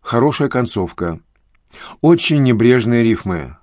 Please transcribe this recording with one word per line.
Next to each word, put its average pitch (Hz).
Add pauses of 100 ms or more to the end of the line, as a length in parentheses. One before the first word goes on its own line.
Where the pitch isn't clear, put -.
Хорошая 135
концовка. 90 (800)
Очень 156
небрежные 120
рифмы. 87